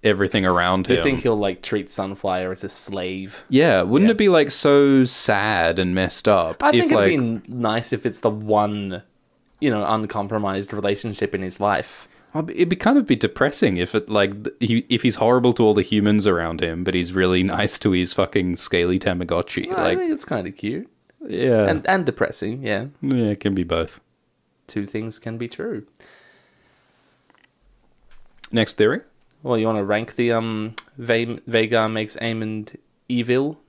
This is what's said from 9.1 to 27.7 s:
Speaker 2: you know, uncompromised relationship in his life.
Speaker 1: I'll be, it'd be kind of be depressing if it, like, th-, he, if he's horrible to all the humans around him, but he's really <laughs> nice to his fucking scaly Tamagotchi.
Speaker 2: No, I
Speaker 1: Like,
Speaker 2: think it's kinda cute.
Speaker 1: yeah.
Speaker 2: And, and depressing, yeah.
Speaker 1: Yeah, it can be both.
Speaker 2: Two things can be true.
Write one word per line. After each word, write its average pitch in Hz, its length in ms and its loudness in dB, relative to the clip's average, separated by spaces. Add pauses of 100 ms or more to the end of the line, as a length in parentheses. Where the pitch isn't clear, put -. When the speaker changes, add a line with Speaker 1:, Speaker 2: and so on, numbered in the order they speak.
Speaker 2:
you 147 100 2
know, 107 180 0
uncompromised 104 840 -4
relationship 101 640 -4
in 95 60 -4
his 92 180 -10
life. - 480 -2 (260)
Speaker 1:
I'll 156 100 -4
be, 170 120 -8
it'd 175 140 2
be 180 60 2
kind 151 220 2
of 180 100 2
be 127 80 4
depressing 113 600 0
if 90 180 -2
it, 107 140 -2
like, 101 340 0
th-, - 160 -8
he, 113 300 0
if 120 120 0
he's 117 140 2
horrible 120 380 4
to 120 100 2
all 107 100 6
the 101 80 4
humans 104 460 2
around 82 340 0
him, 85 220 -4
but 90 100 -2
he's 87 180 -2
really 92 320 4
<laughs> 92 140 0
nice - 220 -2
to 107 120 2
his 90 220 0
fucking 90 440 -2
scaly 90 420 0
Tamagotchi. 90 720 -4
Speaker 2:
No, 381 80 -4
I - 120 -2
Speaker 1:
Like, - 80 0
Speaker 2:
think 359 160 -4
it's - 120 -10
kinda 101 260 -6
cute. 147 360 -8 (400)
Speaker 1:
yeah. 110 400 2
Speaker 2:
And, - 200 -2
and 185 180 0
depressing, 117 560 -4
yeah. 113 240 -4 (160)
Speaker 1:
Yeah, 131 300 0
it 101 80 -4
can 101 160 -2
be 92 80 -2
both. 85 360 -4 (680)
Speaker 2:
Two 101 180 -8
things 110 320 -10
can 113 220 -12
be 120 80 -8
true. 135 400 -10 (2750)